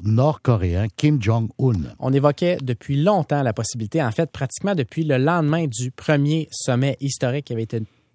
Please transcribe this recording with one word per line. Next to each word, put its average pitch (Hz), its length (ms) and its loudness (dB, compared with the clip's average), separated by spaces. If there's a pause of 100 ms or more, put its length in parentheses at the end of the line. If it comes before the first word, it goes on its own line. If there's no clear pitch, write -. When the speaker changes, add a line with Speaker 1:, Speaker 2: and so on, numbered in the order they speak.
Speaker 1:
nord-coréen 110 840 2 (100)
Kim 151 240 2
Jong-un. 113 760 0
Speaker 2:
On 131 160 0
évoquait 147 480 2
depuis 131 340 -4
longtemps 151 460 2
la 120 100 0
possibilité, 117 500 -4
en 117 100 0
fait, 165 200 -2
pratiquement 190 420 -4
depuis 160 300 -4
le 143 140 2
lendemain 160 480 2
du 123 240 -6
premier 151 600 0
sommet 131 500 0
historique 139 440 -2
qui - 80 -12
avait 113 120 -4
été 110 180 -4 (320)